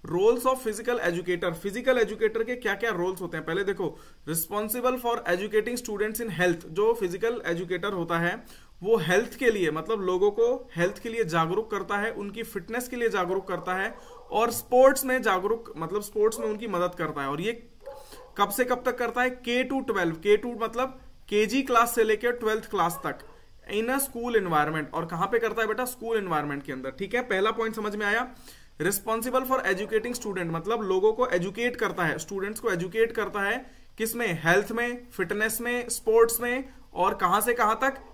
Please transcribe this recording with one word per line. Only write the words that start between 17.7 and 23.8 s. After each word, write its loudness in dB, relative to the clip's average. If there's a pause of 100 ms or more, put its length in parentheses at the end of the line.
कब 4
से 2
कब 0
तक 0
करता 0
है, 2
के 0
टू -2
ट्वेल्व, 0
के 6
टू -4 (100)
मतलब 2 (300)
केजी 4
क्लास 4
से 6
लेकर 2
ट्वेल्थ -2
क्लास 0
तक -4 (520)
in 0